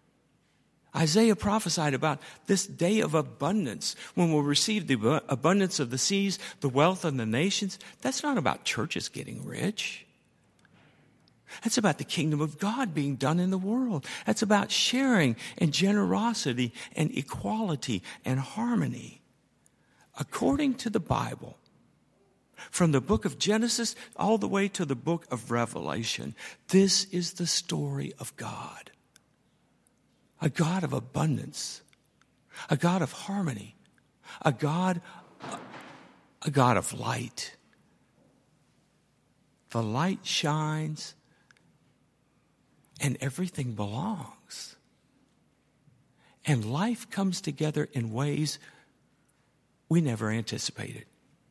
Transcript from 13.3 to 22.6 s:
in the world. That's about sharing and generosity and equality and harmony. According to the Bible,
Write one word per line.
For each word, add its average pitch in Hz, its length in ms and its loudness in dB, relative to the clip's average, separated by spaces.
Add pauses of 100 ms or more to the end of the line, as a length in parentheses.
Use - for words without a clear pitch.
in 180 120 2
the 190 80 2
world. 208 480 0 (180)
That's - 180 0
about 202 280 4
sharing 233 640 4 (220)
and 160 140 4
generosity 190 1000 2 (220)
and 156 220 0
equality 170 880 -2 (220)
and 131 160 0
harmony. 185 800 -2 (960)
According 277 580 0
to - 140 -6
the 208 100 0
Bible, 117 580 -4 (1120)